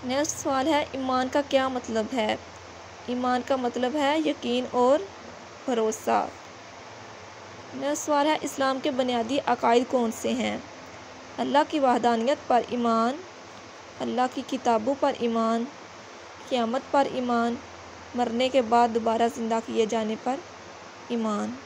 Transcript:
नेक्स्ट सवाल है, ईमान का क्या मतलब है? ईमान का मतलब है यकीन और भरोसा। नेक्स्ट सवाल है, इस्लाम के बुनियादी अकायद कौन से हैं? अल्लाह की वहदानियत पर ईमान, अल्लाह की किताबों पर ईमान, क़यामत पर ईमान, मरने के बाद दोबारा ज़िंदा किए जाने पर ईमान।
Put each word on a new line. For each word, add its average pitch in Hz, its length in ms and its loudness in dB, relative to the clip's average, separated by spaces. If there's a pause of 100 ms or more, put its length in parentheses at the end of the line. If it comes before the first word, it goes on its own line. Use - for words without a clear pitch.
नेक्स्ट 269 320 0
सवाल 269 320 0
है, 294 140 4 (120)
ईमान 262 340 0
का 285 160 2
क्या 269 260 2
मतलब 240 420 -2
है? 220 260 0 (720)
ईमान 247 320 0
का 269 160 0
मतलब 247 380 0
है 294 240 4
यकीन 254 460 0 (100)
और 269 300 4 (600)
भरोसा। 220 540 2 (1500)
नेक्स्ट 269 300 -2
सवाल 285 220 4
है, 311 180 4
इस्लाम 269 360 0
के 302 120 0
बुनियादी 247 460 2 (100)
अकायद 240 380 4
कौन 240 260 2
से 226 220 -2
हैं? 214 280 -2 (760)
अल्लाह 262 260 4
की 311 160 -2
वहदानियत 240 580 4 (100)
पर 240 240 4
ईमान, 233 460 2 (840)
अल्लाह 240 280 2
की 254 220 -6
किताबों 233 460 2
पर 277 260 2
ईमान, 226 440 2 (840)
क़यामत 254 340 0 (100)
पर 277 240 4
ईमान, 240 420 2 (580)
मरने 240 320 2
के 262 200 4
बाद 240 220 6
दोबारा 226 400 2
ज़िंदा 226 320 0
किए 226 260 2
जाने 220 300 0
पर 262 200 -2 (760)
ईमान। 220 540 0